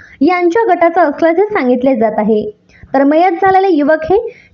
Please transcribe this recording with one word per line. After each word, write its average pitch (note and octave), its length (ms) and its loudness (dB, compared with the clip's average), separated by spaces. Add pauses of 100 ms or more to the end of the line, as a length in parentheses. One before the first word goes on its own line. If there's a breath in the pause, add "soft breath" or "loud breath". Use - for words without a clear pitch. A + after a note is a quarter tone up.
(200 loud breath)
यांच्या F4+ 540 0
गटाचा E4+ 280 0
असल्याचे E4 400 0
सांगितले C4+ 540 0
जात A3 200 -2
आहे, G#3+ 340 -2 (440 soft breath)
तर C#4 100 2
मयत E4 280 2
झालेले F#4+ 380 0
युवक D#4 340 0
हे A4 300 -2 (200 loud breath)